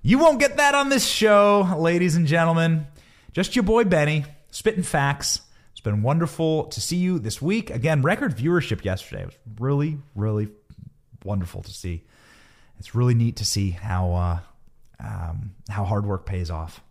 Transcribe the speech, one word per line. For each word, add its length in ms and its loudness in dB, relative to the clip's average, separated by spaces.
You 160 4
won't 200 6
get 180 2
that 180 4
on 140 2
this 180 2
show, 720 4
ladies 360 2
and 120 2
gentlemen. 580 2
Just 240 -2
your 80 2
boy 220 4
Benny, 400 2
spitting 320 -2
facts. 580 -2
It's 100 -20
been 220 -2
wonderful 640 0
to 140 -10
see 180 -4
you 200 0
this 240 -6
week. 300 -2
Again, 320 0
record 340 0
viewership 460 -2
yesterday. 400 -6
It 20 -12
was 120 -18
really, 380 -2
really 360 -4
wonderful 400 -6
to 100 -16
see. 300 -10
It's 160 -18
really 220 2
neat 220 0
to 80 -6
see 260 -2
how, 420 -2
uh, 260 0
um, 520 -10
how 160 -4
hard 200 -2
work 220 -4
pays 240 -4
off. 400 -10